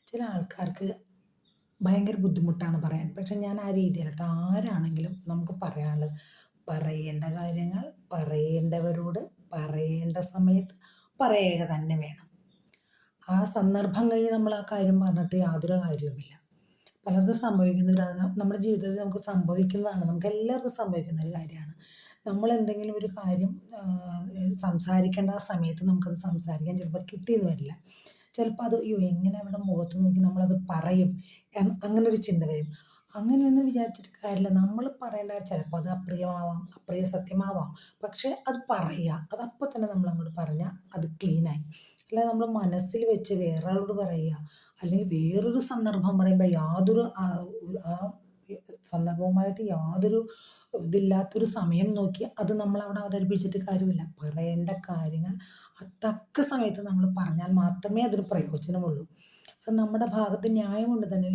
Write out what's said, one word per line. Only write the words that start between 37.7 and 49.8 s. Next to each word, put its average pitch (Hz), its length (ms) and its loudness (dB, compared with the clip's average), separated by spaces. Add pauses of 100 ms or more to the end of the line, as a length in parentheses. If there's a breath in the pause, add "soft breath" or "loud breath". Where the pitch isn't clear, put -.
പക്ഷേ 214 300 -4 (160)
അത് 254 120 -2 (120)
പറയുക, 165 480 0 (140)
അതപ്പോൾ 240 340 -6
തന്നെ 226 220 -2
നമ്മൾ 190 200 2
അങ്ങോട്ട് 165 280 -4
പറഞ്ഞാൽ 165 360 -2 (200)
അത് 165 180 -4
ക്ലീനായി. 160 520 0 (360 loud breath)
അല്ലാതെ 233 300 0
നമ്മൾ 226 240 0
മനസ്സിൽ 185 560 0
വെച്ച് 202 260 2
വേറെ 165 340 0
ആളോട് 196 240 0
പറയുക, 170 420 -2 (440 loud breath)
അല്ലെങ്കിൽ 185 300 0
വേറൊരു 185 520 2
സന്ദർഭം 202 580 0
പറയുമ്പോൾ 185 340 6
യാതൊരു, 185 520 4 (140)
ആ, 185 80 -2 (140)
ഒരു, 175 440 -8
ആ 170 100 -4 (880)
സന്ദർഭവുമായിട്ട് 185 800 0
യാതൊരു 185 580 2 (540 loud breath)